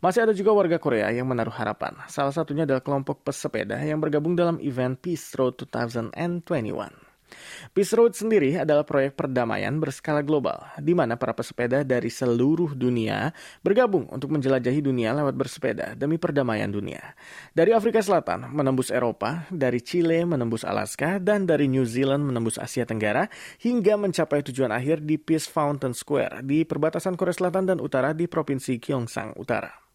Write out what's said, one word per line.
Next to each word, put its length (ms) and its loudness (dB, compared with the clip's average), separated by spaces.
masih 240 4
ada 80 4
juga 240 2
warga 240 4
Korea 320 2
yang 160 -2
menaruh 240 -2
harapan. 400 -4
Salah 240 -2
satunya 320 -2
adalah 160 0
kelompok 400 -4
pesepeda 640 -4
yang 160 -2
bergabung 320 0
dalam 320 2
event 320 -2
Peace 400 -8
Road 240 0
two 80 -12
thousand 480 -4
and 240 -4
twenty-one. 720 -6
Peace 240 2
Road 160 6
sendiri 480 2
adalah 240 4
proyek 320 0
perdamaian 640 0
berskala 400 -2
global, 560 -2
di 160 2
mana 240 2
para 160 -2
pesepeda 480 -2
dari 320 0
seluruh 640 2
dunia 560 0
bergabung 480 4
untuk 240 -6
menjelajahi 480 2
dunia 320 0
lewat 160 0
bersepeda 640 -4
demi 240 0
perdamaian 480 0
dunia. 320 -6
Dari 240 4
Afrika 320 4
Selatan 480 0
menembus 400 2
Eropa, 560 -2
dari 320 0
Chile 480 2
menembus 320 0
Alaska, 560 -2
dan 320 0
dari 160 4
New 240 2
Zealand 320 2
menembus 400 -2
Asia 240 -4
Tenggara, 400 0
hingga 320 4
mencapai 560 0
tujuan 160 0
akhir 320 0
di 160 0
Peace 320 -2
Fountain 480 -2
Square, 480 -2
di 240 0
perbatasan 480 -2
Korea 160 0
Selatan 320 0
dan 160 0
Utara 320 0
di 160 -2
Provinsi 480 -2
Gyeongsang 640 -6
Utara. 400 -4